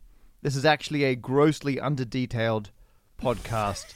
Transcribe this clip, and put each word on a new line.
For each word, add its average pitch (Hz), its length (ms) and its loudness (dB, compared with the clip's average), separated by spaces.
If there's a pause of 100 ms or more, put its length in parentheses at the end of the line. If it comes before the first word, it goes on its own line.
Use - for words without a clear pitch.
(420)
This 135 140 -2
is 135 100 -2
actually 147 380 2
a 131 120 4
grossly 143 600 2
underdetailed 120 920 -2 (540)
podcast 107 760 -4